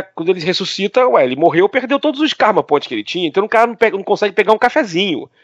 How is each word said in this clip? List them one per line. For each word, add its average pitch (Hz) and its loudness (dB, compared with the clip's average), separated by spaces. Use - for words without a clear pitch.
quando 165 -4
ele 185 0
ressuscita, 190 -2
ué, 233 4
ele 127 0
morreu, 170 2
perdeu 269 -2
todos 285 -2
os 302 0
karma 214 2
points 143 -2
que - -8
ele 107 -4
tinha, 175 -4
então 190 0
o 214 -12
cara 226 4
não 240 -6
pega, 202 0
não 196 -8
consegue 202 -2
pegar 214 2
um 214 2
cafezinho. 190 -2